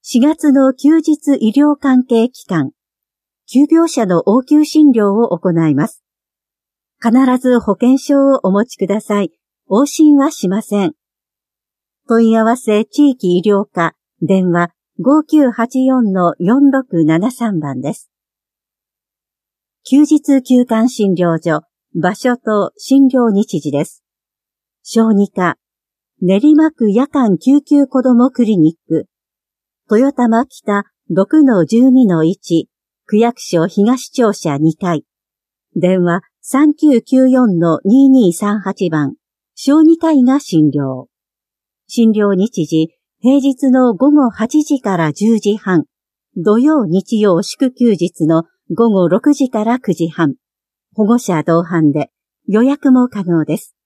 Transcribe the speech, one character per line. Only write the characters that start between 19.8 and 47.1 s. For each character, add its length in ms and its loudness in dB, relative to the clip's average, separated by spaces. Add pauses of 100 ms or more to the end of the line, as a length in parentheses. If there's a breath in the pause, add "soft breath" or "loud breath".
休 200 2
日 420 0
休 200 2
館 240 -2
診 260 -2
療 280 -2
所、 200 -4 (380)
場 140 -2
所 220 -4
と 400 -4
診 320 2
療 240 0
日 260 -2
時 140 -8
で 120 -2
す。 200 -18 (800)
小 280 0
児 160 0
科、 280 -4 (640)
練 200 0 (120)
馬 200 2
区 180 -2
夜 160 0
間 320 0
救 240 2
急 240 0
子 160 -2
ど 140 2
も 160 2
ク 120 -2
リ 120 0
ニ 160 2
ッ 160 -20
ク、 180 -4 (840)
豊 240 0
玉 340 -2
北 360 -6 (260)
六 360 0
の 200 2
十 260 2
二 180 4
の 160 0
一、 440 -4 (380)
区 120 0
役 200 0
所 300 -4
東 420 -2
庁 220 -2
舎 260 -6
二 160 0
階、 300 -6 (720)
電 260 0
話 200 -2 (200)
三 320 0
九 280 0
九 260 2
四 320 2
の 240 0
二 240 4
二 240 4
三 260 -4
八 320 -6
番、 240 -4 (400)
小 300 2
児 120 4
科 140 -2
医 140 2
が 160 2
診 340 0
療。 320 -6 (800)
診 240 0
療 240 0
日 320 -2
時、 220 -2 (320)
平 160 2
日 340 0
の 240 2
午 160 0
後 180 2
八 340 -2
時 180 -2
か 160 -4
ら 160 -2
十 260 0
時 180 -2
半、 280 -2 (520)
土 220 0
曜 260 0
日 360 -2